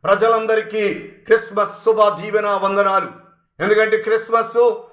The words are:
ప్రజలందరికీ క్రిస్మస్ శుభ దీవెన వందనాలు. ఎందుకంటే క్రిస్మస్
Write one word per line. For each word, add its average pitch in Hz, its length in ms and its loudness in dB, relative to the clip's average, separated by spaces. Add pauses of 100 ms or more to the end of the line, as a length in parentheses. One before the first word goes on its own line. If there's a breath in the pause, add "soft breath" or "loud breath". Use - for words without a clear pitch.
ప్రజలందరికీ 214 880 0
క్రిస్మస్ - 920 -2
శుభ 214 360 2
దీవెన 208 260 -2
వందనాలు. 196 600 0 (520)
ఎందుకంటే 214 380 2
క్రిస్మస్ 226 800 0 (160)